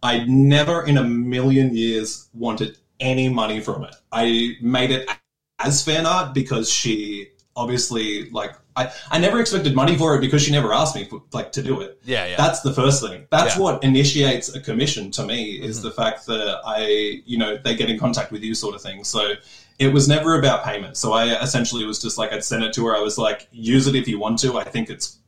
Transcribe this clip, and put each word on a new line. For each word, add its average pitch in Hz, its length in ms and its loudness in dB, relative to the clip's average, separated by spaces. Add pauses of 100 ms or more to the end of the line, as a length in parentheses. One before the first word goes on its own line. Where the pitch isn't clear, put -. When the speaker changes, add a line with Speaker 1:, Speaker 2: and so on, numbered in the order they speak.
Speaker 1:
I 120 240 0
never 147 580 6
in 143 100 4
a 127 60 4
million 127 720 2
years 113 580 -2
wanted 110 460 -6 (220)
any 131 280 2
money 110 320 0
from 117 220 -6
it. - 140 -14 (160)
I 117 500 0
made 127 300 2
it 131 180 -4 (480)
as - 240 0
fan 160 240 0
art 175 260 0
because 123 380 -2
she 104 600 -2 (260)
obviously, 117 760 -4
like, 104 220 -8 (220)
I, 127 160 -2 (220)
I 156 60 2
never 202 200 4
expected 160 380 2
money 165 200 4
for 151 200 4
it 131 40 2
because 143 220 2
she 147 80 0
never 139 220 2
asked 147 240 2
me 101 80 -8
for, 107 180 -16 (100)
like, 107 200 -8
to 135 100 -6
do 131 180 -2
it. - 240 -14
Speaker 2:
Yeah, 117 220 -2
yeah. 90 100 -6
Speaker 1:
That's 160 260 0
the 135 100 0
first 135 280 2
thing. - 300 -10
That's - 240 2
Speaker 2:
Yeah. 190 80 0
Speaker 1:
what 170 220 0
initiates 135 680 2
a - 80 -12
commission 110 520 -2
to 117 120 -6
me, 107 280 -6 (100)
is 110 140 -8
Speaker 2:
Mm-hmm. 113 100 -10
Speaker 1:
the 110 60 -8
fact 110 340 -4
that 104 400 -4
I, 107 580 -2
you 120 140 -4
know, 107 180 -2
they 113 200 -4
get 113 120 -2
in 113 80 -2
contact 113 360 -2
with 104 100 -10
you 110 140 -4
sort 104 180 -6
of 98 80 -16
thing. 95 220 -14
So 104 300 -2 (440)
it 135 140 4
was 139 160 6
never 156 280 4
about - 280 2
payment. 104 320 -8
So 113 160 -2
I 113 280 2
essentially 120 440 -2
was 107 180 -6
just 113 160 -6
like, 110 140 -4
I'd - 100 -6
send 113 220 -2
it 113 80 -4
to 117 140 -2
her. 110 100 2
I 104 40 2
was 104 180 -2
like, 107 340 -2
"Use 120 340 4
it 135 80 2
if 123 140 0
you 107 100 -2
want 110 220 -2
to. 127 180 0
I 101 60 -4
think 113 260 -6
it's - 380 -10